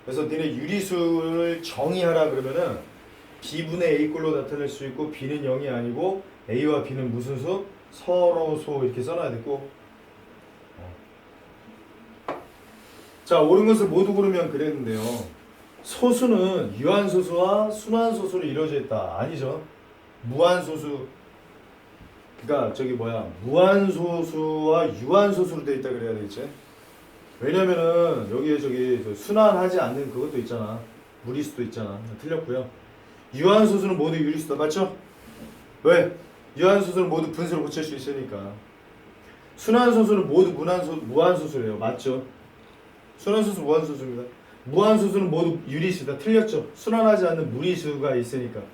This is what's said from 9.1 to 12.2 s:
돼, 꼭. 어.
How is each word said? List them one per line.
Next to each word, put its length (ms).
돼, 140
꼭. 260
어. 1600